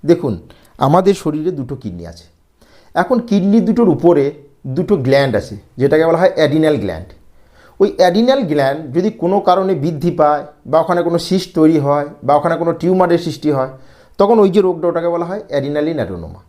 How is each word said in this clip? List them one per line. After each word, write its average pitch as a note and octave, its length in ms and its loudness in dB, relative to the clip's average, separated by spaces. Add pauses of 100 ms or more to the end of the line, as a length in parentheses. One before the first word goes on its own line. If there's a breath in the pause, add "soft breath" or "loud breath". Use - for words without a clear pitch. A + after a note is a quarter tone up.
দেখুন, D3 300 0 (440 soft breath)
আমাদের F3+ 360 2
শরীরে D#3 380 -4
দুটো C3+ 240 -8
কিডনি F2 360 -12
আছে। - 140 -20 (680 soft breath)
এখন F#3+ 240 0
কিডনি G3+ 480 2
দুটোর A3 220 2
উপরে D#3 340 4 (440)
দুটো D#3 260 -2 (120)
গ্ল্যান্ড C3+ 300 2
আছে, G2+ 200 -6 (220)
যেটাকে C#3+ 320 2
বলা E3 120 2
হয় F3+ 140 2
অ্যাডিনাল D3+ 480 2
গ্ল্যান্ড। E2+ 260 -10 (680 soft breath)
ওই G4+ 100 4 (100)
অ্যাডিনাল A3+ 420 2 (100)
গ্ল্যান্ড C#3 280 0 (160)
যদি F#3 140 0
কোনো F#3+ 280 -2 (100)
কারণে F#3+ 260 2 (100)
বৃদ্ধি E3 280 -2
পায় D3 320 0 (280)
বা D#3 120 2
ওখানে F3 200 -2
কোনো E3+ 140 -2 (120)
সিস্ট F#3 200 -2 (100)
তৈরি D#3 200 4
হয় C#3+ 280 -2 (160)
বা C#3 160 2
ওখানে E3 220 0
কোনো E3+ 180 -2
টিউমারের F3 460 2
সৃষ্টি D3+ 320 -4
হয়, C3 140 -4 (480 soft breath)
তখন G3+ 240 4
ওই G3 120 4
যে G#3 60 4
রোগটা, F3 260 -2
ওটাকে E3+ 280 -2
বলা E3+ 140 -4
হয় G#3 120 -8 (100)
অ্যাডিনালিন D3 480 -2
অ্যাডোনোমা। F2 500 -10